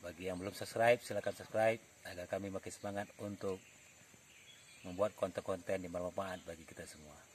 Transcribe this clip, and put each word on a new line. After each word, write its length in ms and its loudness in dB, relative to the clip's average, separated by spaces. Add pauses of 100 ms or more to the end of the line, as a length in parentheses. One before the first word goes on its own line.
Bagi 320 -4
yang 80 -2
belum 160 -2
subscribe, 480 8
silakan 320 0
subscribe 460 4 (260)
agar 180 -6
kami 220 0
makin 240 -4
semangat 340 -2 (140)
untuk 400 -2 (1300)
membuat 260 4
konten-konten 720 0
yang 80 -6
bermanfaat 560 -2
bagi 160 -10
kita 240 -12
semua. 460 -16